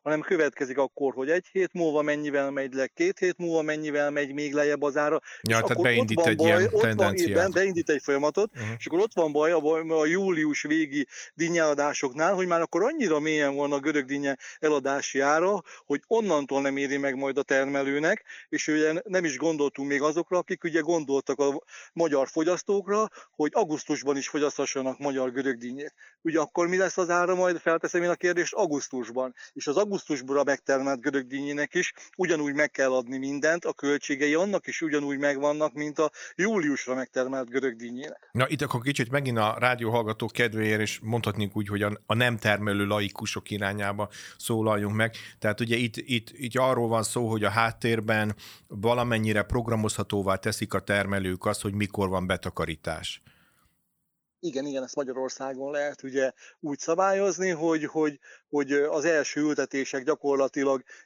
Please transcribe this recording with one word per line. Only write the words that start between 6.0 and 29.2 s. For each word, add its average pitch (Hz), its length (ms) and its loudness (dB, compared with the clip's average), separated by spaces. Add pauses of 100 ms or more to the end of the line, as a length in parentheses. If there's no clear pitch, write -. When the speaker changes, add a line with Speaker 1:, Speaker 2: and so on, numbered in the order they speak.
Speaker 1:
van 170 100 6
Speaker 2:
egy - 80 6
Speaker 1:
baj, 156 120 4
Speaker 2:
ilyen - 160 6
Speaker 1:
ott - 80 2
van, - 100 4
Speaker 2:
tendenciát. - 480 2
Speaker 1:
igen, 185 220 2
beindít 175 380 0
egy 147 120 2
folyamatot, 151 520 2
Speaker 2:
Mhm. 123 100 -8 (140)
Speaker 1:
és - 80 -10
akkor 160 140 0
ott 214 140 0
van 160 180 2
baj 151 200 4
a, 170 80 4
baj 156 300 2
a 160 160 4
július 160 560 2
végi 147 460 0 (260)
dinnyeladásoknál, 156 1000 0
hogy 185 140 -2
már 170 140 2
akkor 170 220 0
annyira 226 360 2
mélyen 147 360 0
van 143 160 -2
a 143 80 0
görög 143 260 0
dinnye 139 300 -2 (240)
eladási 139 600 0
ára, 165 440 2 (220)
hogy 143 220 -2
onnantól 151 540 2
nem 139 160 0
éri 139 200 -2
meg 139 180 -2
majd 135 220 -4
a 139 60 0
termelőnek, 139 800 0 (260)
és - 180 -4
ugye 156 360 2
nem 185 220 0
is 139 120 -2
gondoltunk 143 520 0
még 143 120 0
azokra, 160 360 0
akik 175 260 -4
ugye 165 160 0
gondoltak 143 600 0
a 139 220 2 (320)
magyar 147 340 2
fogyasztókra, 196 840 0 (260)
hogy 151 180 0
augusztusban 143 640 0
is 131 100 -6
fogyaszthassanak 131 720 -2
magyar 131 340 -2
görög 127 260 -2
dinnyét. 127 360 -10 (280)
Ugye 160 180 0
akkor 170 280 0
mi 185 100 0
lesz 185 200 0
az 180 120 0
ára 175 260 2
majd, 180 220 2
felteszem 165 460 0
én 175 60 0
a 170 60 2
kérdést, 175 380 0
augusztusban. 127 800 -2 (200)